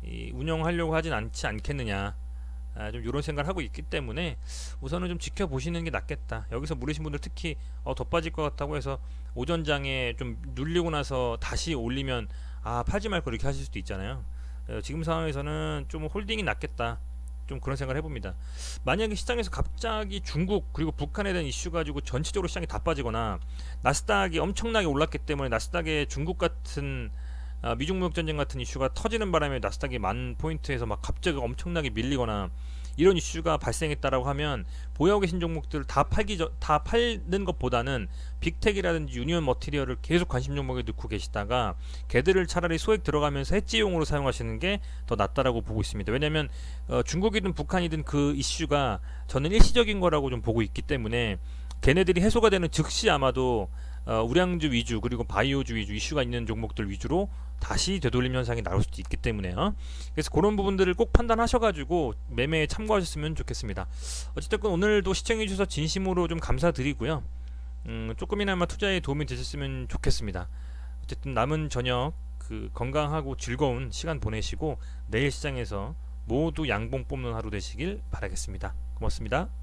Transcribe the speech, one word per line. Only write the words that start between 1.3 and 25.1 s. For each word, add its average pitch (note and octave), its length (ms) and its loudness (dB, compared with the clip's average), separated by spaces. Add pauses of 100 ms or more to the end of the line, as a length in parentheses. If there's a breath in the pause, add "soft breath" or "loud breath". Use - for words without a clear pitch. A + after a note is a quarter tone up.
않겠느냐, G#2+ 680 -2 (600 loud breath)
아, G#2+ 160 -6
좀 A#2 120 -6
요런 A#2+ 200 0
생각을 D3 260 -2
하고 F#3 120 -2
있기 B2+ 200 -6
때문에 C#3+ 560 -4 (420 loud breath)
우선은 F3 300 -2
좀 F3 80 -4
지켜보시는 E3 680 -2
게 E3 60 -2
낫겠다. - 640 -4
여기서 C#3+ 240 -4
물으신 D3 280 -2
분들 D3 160 -4
특히, D#3+ 360 -6 (280 loud breath)
어, C3+ 120 -2
더 B2+ 80 -4
빠질 D#3+ 280 0
것 D#3 120 -2
같다고 D3 340 -2
해서 C3+ 220 -2 (340 loud breath)
오전장에 C#3 840 0
좀 A#2+ 200 -4 (160)
눌리고 E3 380 2
나서 B2+ 500 0
다시 - 320 -2
올리면, B2 560 -2 (320 loud breath)
"아, A#2+ 220 -2
팔지 G#3 260 0
말걸." E3 240 0
이렇게 B2+ 140 0
하실 C3+ 180 0
수도 - 140 -6
있잖아요. G#2 440 -6 (460 loud breath)
어, A2 140 -4
지금 D#3 180 -4
상황에서는 D3+ 880 -2
좀 D#3 180 -6
홀딩이 G#3 380 -2
낫겠다, A#2 560 -2 (480)
좀 C3+ 120 -6
그런 C3 180 -2
생각을 C3 200 -2
해봅니다. B2 380 -4 (480 loud breath)
만약에 G#3 320 2
시장에서 A#3 340 -2
갑자기 G#3+ 720 -2
중국 F3+ 520 0
그리고 D#3 180 0
북한에 G3 420 -2
대한 E3+ 140 0
이슈 E3 240 -4
가지고 D3+ 300 -2
전체적으로 E3 460 -2
시장이 E3+ 200 -2
다 G#2+ 120 -4
빠지거나 A#2 600 0 (420 loud breath)
나스닥이 F#3 560 2
엄청나게 G3+ 480 2
올랐기 D3 340 2